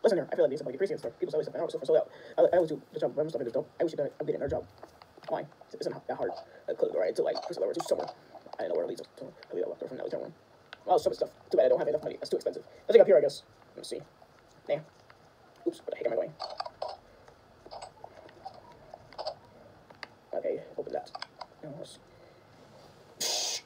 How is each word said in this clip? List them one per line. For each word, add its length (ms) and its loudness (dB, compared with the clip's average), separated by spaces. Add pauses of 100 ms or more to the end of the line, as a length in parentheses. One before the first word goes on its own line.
Listen 160 6
here, 120 -2
I 40 0
feel 100 4
like 60 2
these 100 -4
are, 40 -8
like, 80 -4
the 40 -8
craziest 240 0
stuff. 180 -6
People 140 -2
always 140 0
say, 60 -10
"I 40 -6
don't 160 -2
know, 60 -4
so, 40 -6
so 140 4
out." 120 2 (280)
I, 60 6
I 120 6
always 140 6
do 120 -4 (120)
the 60 -6
job, 180 0
random 120 0
stuff 120 -4
I 20 -2
just 120 -4
don't. 120 0 (120)
I 40 4
wish 80 2
you 60 -6
done, 120 0 (120)
I 20 -4
did 120 -2
another 140 -2
job. 140 0 (640)
Why? 180 -2 (200)
It's, 100 -16
it's 140 -4
not 180 -10
that 80 -4
hard. 160 -2 (380)
Uh, 40 -2
close, 220 0
right? 220 2
So, 60 2
like, 180 2
press 140 -6
the 60 -2
lever 120 0
to 100 -2
somewhere. 240 0 (520)
I 40 -2
don't 60 -2
know 60 0
where 100 2
it 40 -4
leads 120 -6
up 160 -16
to. 80 -10
I'll 300 -14
leave 100 0
that 40 -6
left 140 -8
over 60 -8
from 80 -10
now. 80 -6
Turn 160 -4
one. 120 -10 (520)
Well, 140 6
stupid 180 0
stuff. 120 -2 (220)
Too 60 6
bad 80 8
I 40 8
don't 100 6
have 80 2
enough 160 0
money. 120 -4
That's 140 -10
too 80 2
expensive. 260 -2 (240)
Nothing 140 10
up 60 10
here, 100 10
I 40 10
guess. 220 0 (320)
Let 20 -12
me 60 -12
see. 180 -10 (680)
Nah. 120 0 (880)
Oops, 120 -4
what 120 -10
the 60 -6
heck 80 -8
am 80 0
I 20 -2
doing? 180 -2 (4000)
Okay, 260 0 (160)
open 160 -8
that. 180 -6 (520)
Now, 140 -12
let's 220 -14 (1200)
see. 460 -2